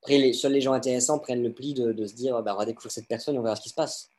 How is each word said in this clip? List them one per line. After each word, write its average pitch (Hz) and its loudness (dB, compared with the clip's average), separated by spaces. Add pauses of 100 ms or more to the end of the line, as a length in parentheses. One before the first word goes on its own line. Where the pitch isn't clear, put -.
Après, 139 4
les, 131 6
seuls 139 0
les 139 4
gens 131 2
intéressants 127 2
prennent 120 -2
le 117 -2
pli 135 -8
de, 123 0
de 110 -2
se 104 -10
dire, « 120 -2
Bah, 104 -2
on - -6
va 104 0
découvrir 113 -8
cette 113 -10
personne, 127 -2
on 120 -2
verra 113 0
ce - -10
qui - -14
se - -16
passe. » - -6